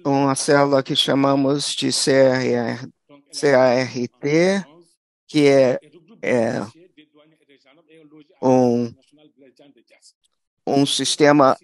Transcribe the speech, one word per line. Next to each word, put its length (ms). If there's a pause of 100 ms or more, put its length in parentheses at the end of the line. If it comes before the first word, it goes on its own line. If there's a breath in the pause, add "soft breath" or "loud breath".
uma 300
célula 480
que 120
chamamos 800
de 180
C 200
R 420
R, 340 (440)
C 240
A 180
R 340
T, 560 (640)
que 200
é, 320 (420)
é 400 (1800)
um, 520 (1700)
um 200
sistema 800